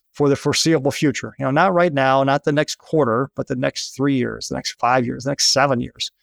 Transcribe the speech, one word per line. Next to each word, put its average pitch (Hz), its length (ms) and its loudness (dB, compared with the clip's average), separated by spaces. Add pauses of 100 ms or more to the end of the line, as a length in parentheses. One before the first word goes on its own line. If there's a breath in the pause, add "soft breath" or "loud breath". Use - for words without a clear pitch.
(120)
for 143 180 2
the 139 60 2
foreseeable 143 560 0
future? 127 480 -2
You 135 60 -4
know, 131 40 -2
not 175 240 2
right 175 180 2
now, 135 320 4
not 135 200 0
the 156 80 0
next 147 240 0
quarter, 135 600 0
but 131 120 -6
the 135 80 -4
next - 400 -6
three 139 200 0
years, 113 340 -4
the - 60 -6
next - 180 -8
five 123 340 0
years, 123 160 -8
the 139 80 -4
next - 200 0
seven 139 280 2
years. - 320 -8 (120)